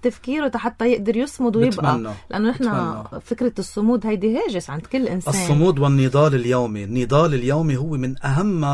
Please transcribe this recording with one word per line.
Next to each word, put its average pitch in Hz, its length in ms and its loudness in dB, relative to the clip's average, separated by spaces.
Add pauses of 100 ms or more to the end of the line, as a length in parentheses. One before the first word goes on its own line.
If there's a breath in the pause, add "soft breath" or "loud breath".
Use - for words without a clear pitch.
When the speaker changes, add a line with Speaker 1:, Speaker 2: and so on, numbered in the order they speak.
Speaker 1:
تفكيره 262 540 -2
حتى 240 360 -2
يقدر 214 260 0
يصمد 247 380 -2
ويبقى. 226 420 2
Speaker 2:
بتمنى. 110 160 -8 (160)
Speaker 1:
لأنه 208 200 0
نحن 262 140 -2
Speaker 2:
بتمنى. 180 580 -4
Speaker 1:
فكرة 233 380 -2
الصمود 214 460 0
هيدي 220 320 0
هاجس 269 320 -4
عند 147 120 -8
كل 262 260 -2
إنسان. 175 260 -2
Speaker 2:
الصمود 165 460 2
والنضال 139 560 4
اليومي. 120 480 0
النضال 127 500 2
اليومي 139 440 0
هو 156 120 -4
من 135 360 -4
أهم 170 360 0 (120)